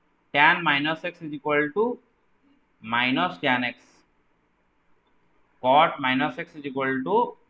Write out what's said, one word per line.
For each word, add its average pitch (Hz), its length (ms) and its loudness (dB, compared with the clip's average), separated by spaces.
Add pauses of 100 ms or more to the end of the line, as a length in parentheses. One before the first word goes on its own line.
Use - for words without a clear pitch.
(340)
tan 165 300 4
minus 156 420 0
x 175 160 -12
is 151 120 -10
equal 147 380 0
to 226 200 0 (920)
minus 127 560 0
tan 127 260 0
x, - 200 -10 (1800)
cot 151 360 4
minus 135 400 -2
x - 160 -16
is 143 100 -14
equal 135 400 -4
to 180 100 0 (340)